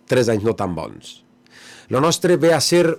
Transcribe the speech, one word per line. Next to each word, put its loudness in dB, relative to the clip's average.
tres 2
anys -2
no 0
tan -6
bons. -14
Lo 0
nostre 0
ve 4
a -2
ser, 2